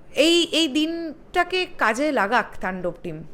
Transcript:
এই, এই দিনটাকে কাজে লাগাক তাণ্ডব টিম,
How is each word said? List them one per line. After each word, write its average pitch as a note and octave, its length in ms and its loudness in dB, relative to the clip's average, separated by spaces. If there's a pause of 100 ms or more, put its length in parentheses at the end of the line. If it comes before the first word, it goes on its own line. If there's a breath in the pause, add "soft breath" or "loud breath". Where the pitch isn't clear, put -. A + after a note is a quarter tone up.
(140)
এই, E4+ 280 6
এই D#4+ 260 2
দিনটাকে E4+ 960 -2 (120)
কাজে B3+ 340 2
লাগাক G#3+ 340 2 (140)
তাণ্ডব F#3 420 -4
টিম, D#3+ 200 -10 (120)